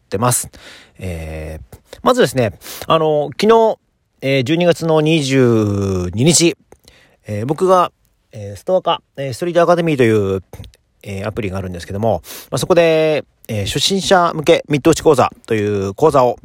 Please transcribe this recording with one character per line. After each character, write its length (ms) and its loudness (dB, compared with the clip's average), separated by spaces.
て 100 -6
ま 120 0
す。 180 -4
え 640 -12
ー、 420 -20
ま 120 2
ず 80 0
で 60 2
す 80 -6
ね、 160 0
あ 120 0
の、 300 0
昨 140 4
日、 260 4
え 180 0
ー、 40 -2
十 100 0
二 100 0
月 220 0
の 160 2
二 200 2
十 920 0
二 100 -2
日、 320 2
え 160 -8
ー、 40 -6
僕 200 -2
が、 260 2
え 240 -16
ー、 20 -16
ス 80 -20
ト 120 0
ア 40 0
カ、 220 -2
え 140 -8
ー、 40 -8
ス 60 -14
ト 60 -4
リ 60 -4
ー 20 -10
ト 60 4
ア 60 4
カ 100 4
デ 60 -2
ミ 120 0
ー 40 0
と 60 4
い 320 2
う、 60 -8
え 220 -10
ー、 40 -6
ア 40 -8
プ 100 -8
リ 80 -6
が 80 -8
あ 20 -6
る 80 -10
ん 40 -10
で 80 -12
す 60 -16
け 60 -14
ど 80 -8
も、 220 -2
ま 60 -6
あ、 20 -4
そ 80 -4
こ 80 2
で、 500 2
え 160 -6
ー、 20 -6
初 140 -4
心 200 0
者 340 2
向 100 -8
け 240 4
ミ 100 0
ッ 20 -2
ド 120 4
打 20 2
ち 80 -4
講 120 6
座 160 2
と 80 -2
い 340 -2
う 40 -6
講 180 2
座 140 4
を、 200 0